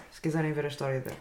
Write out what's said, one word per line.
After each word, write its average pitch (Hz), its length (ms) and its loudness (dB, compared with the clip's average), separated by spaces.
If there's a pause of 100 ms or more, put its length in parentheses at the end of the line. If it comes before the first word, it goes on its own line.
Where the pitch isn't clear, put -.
(120)
se - 80 -18
quiserem 156 320 2
ver 147 140 0
a - 20 0
história 135 320 0
dele. - 220 -4